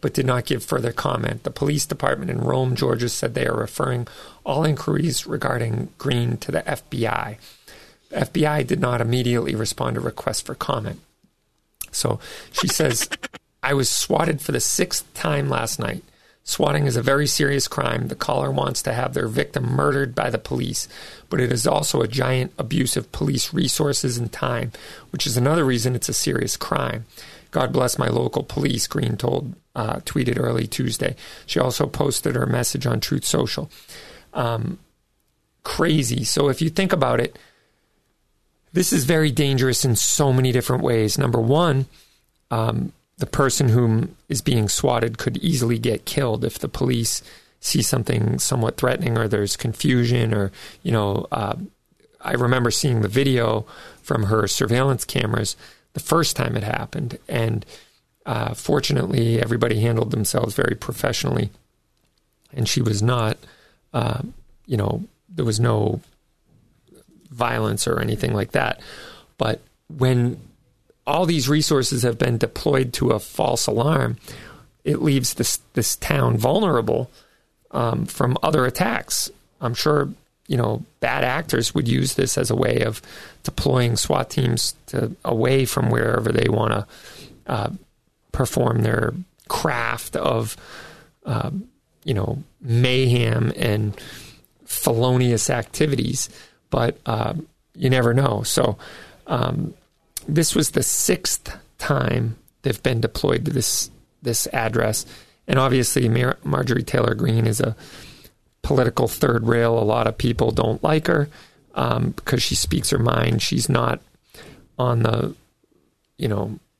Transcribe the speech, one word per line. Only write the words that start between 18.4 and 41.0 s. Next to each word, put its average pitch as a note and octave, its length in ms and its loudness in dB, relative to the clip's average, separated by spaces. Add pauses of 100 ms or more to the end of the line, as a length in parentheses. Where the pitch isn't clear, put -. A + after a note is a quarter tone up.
wants C3 320 0
to B2 120 -2
have B2+ 180 -2
their A#2+ 160 -2
victim B2+ 380 -2
murdered C#3 480 0
by - 160 0
the - 80 -2
police, B2+ 500 -4 (400)
but - 120 0
it B2 120 2
is A2+ 140 0
also D3+ 340 2
a A#2+ 80 2
giant B2+ 480 0
abuse - 400 -2
of - 160 -6
police - 400 -2
resources C3+ 640 0
and A#2+ 160 -4
time, A#2+ 400 -4 (380)
which - 160 -4
is A2 100 -2
another C#3+ 300 4
reason B2 280 0
it's - 140 -4
a - 60 -4
serious - 420 -2
crime. B2 480 -2 (460)
God C3 200 0
bless B2+ 280 2
my B2+ 100 2
local B2 340 0
police," - 440 -2
Greene A#2 300 -2
told, - 380 -2 (220)
uh, A2 240 -4
tweeted B2 400 -2
early A#2+ 260 0
Tuesday. A#2+ 480 -2 (320)
She - 140 0
also C3 260 0
posted - 480 -2
her B2 120 0
message B2 400 -2
on A#2+ 140 0
Truth - 240 -2
Social. - 460 -2 (600)
Um, A#2 460 -2 (840)
crazy. D#3 600 0
So - 240 2
if C3 140 0
you D#3+ 80 0
think F#3+ 220 0
about B2 280 2
it, - 160 -2 (1400)
this F3 200 2
is D3 120 2
very D#3 280 4
dangerous C3 520 2
in A#2+ 120 4
so - 360 4
many C3 200 4
different B2 320 2
ways. A2+ 340 2